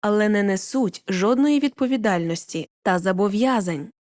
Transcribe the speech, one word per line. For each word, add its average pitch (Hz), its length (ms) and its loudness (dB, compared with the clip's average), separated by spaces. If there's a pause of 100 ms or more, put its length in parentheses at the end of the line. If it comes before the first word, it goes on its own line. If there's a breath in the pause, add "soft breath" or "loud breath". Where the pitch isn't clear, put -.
але 214 280 2
не 208 140 2
несуть 202 640 -2
жодної 254 520 2
відповідальності 208 1080 -2 (140)
та 185 160 2
зобов'язань. 190 920 0 (140)